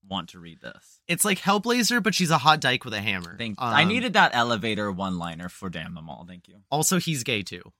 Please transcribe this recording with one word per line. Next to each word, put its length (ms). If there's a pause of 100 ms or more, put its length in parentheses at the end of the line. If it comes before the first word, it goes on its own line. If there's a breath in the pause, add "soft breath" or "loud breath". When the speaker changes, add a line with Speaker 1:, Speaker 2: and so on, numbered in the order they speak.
Speaker 1:
want 220
to 100
read 220
this. 460
Speaker 2:
It's 180
like 140
Hellblazer, 640
but 140
she's 160
a 60
hot 240
dyke 240
with 80
a 80
hammer. 360
Speaker 1:
Thank, 240
I 220
Speaker 2:
Um, 60
Speaker 1:
needed 240
that 200
elevator 580
one-liner 580
for 200
Damn 260
Them 140
All. 180
Thank 200
you. 140 (100)
Speaker 2:
Also, 280
he's 240
gay, 200
too. 360